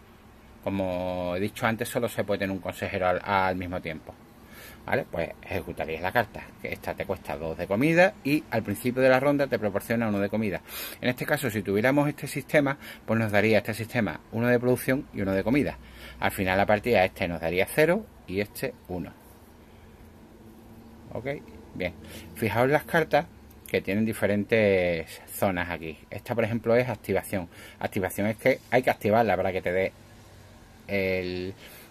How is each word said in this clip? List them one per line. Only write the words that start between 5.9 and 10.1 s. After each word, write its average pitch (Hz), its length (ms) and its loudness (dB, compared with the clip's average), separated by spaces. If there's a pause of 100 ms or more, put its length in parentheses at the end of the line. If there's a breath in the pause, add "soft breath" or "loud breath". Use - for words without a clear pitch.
la 92 120 -2
carta, 107 300 0 (180)
que - 100 -8
esta 85 220 -8
te 85 120 -8
cuesta 85 300 -6
dos 80 220 -6
de 87 100 -6
comida 165 460 4 (100)
y 147 180 0 (100)
al 110 120 0
principio 120 380 -2
de 131 80 8
la 127 100 6
ronda 143 280 2
te 123 120 0
proporciona 110 480 0
uno 101 120 0